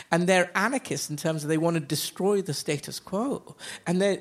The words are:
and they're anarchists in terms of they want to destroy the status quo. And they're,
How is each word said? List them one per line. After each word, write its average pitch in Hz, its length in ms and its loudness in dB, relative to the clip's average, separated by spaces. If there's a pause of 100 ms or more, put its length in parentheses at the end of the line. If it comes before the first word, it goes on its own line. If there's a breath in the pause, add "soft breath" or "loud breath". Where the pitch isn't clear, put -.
(120 loud breath)
and 170 140 4
they're 185 280 4
anarchists 208 540 -2
in 151 80 -4
terms 160 260 -2
of 147 60 -6
they 160 80 2
want 170 200 2
to 160 40 2
destroy 185 640 0
the 180 100 -4
status 147 480 -4
quo. 220 560 -4 (300 loud breath)
And 175 120 2
they're, 196 220 4